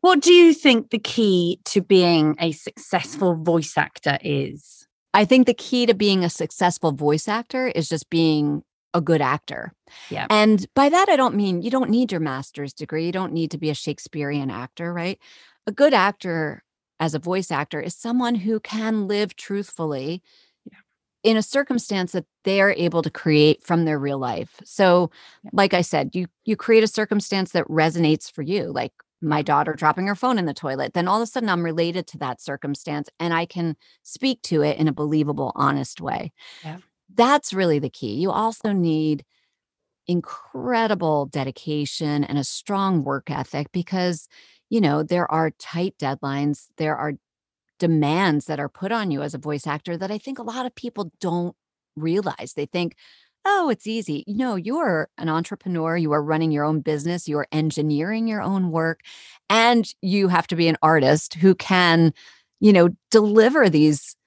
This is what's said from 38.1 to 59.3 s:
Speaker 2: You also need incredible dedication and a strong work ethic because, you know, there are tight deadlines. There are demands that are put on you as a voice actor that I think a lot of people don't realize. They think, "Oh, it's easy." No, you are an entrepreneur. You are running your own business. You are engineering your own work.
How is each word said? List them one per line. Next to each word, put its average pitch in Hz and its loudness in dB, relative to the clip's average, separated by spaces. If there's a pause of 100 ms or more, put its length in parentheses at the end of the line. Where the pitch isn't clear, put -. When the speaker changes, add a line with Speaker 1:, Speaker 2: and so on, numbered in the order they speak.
Speaker 2:
You 175 -2
also 220 -4
need 156 0 (840)
incredible 190 -2
dedication 147 -4
and 143 -4
a 139 -2
strong 190 -2
work 139 -6
ethic 143 -6
because, 180 -4 (420)
you 226 0
know, 151 2
there 175 -2
are 160 0
tight 180 -6
deadlines. 139 -4 (100)
There 156 -2
are 147 -6 (640)
demands 160 0
that 151 -6
are 143 -6
put 190 -8
on 214 -4
you 139 -4
as 147 -8
a 151 -12
voice 147 -8
actor 151 -8
that 190 -8
I 214 -6
think 269 -12
a 240 -14
lot 233 -8
of 247 -10
people 208 -10
don't 175 -4 (400)
realize. 165 -4
They 147 -6
think, 175 -6 (500)
"Oh, 381 0
it's - -4
easy." 196 -6
No, 220 -4
you 196 -6
are 190 -2
an 165 -4
entrepreneur. 165 -4
You 156 0
are 147 0
running 156 0
your 147 0
own 156 0
business. 160 -4
You 147 -4
are 139 -6
engineering 156 -2
your 214 -4
own 185 -2
work. 165 -2 (480)